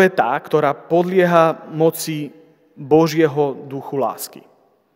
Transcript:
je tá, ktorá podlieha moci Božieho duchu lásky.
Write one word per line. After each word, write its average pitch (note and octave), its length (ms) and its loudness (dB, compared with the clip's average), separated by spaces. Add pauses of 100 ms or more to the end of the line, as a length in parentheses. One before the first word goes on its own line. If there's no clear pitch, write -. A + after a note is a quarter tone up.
je F#3 80 4
tá, A#2+ 240 0
ktorá D3 400 0
podlieha F3 960 2
moci D#3+ 640 -4 (400)
Božieho D3 880 0
duchu C#3 320 -12
lásky. - 480 -6 (520)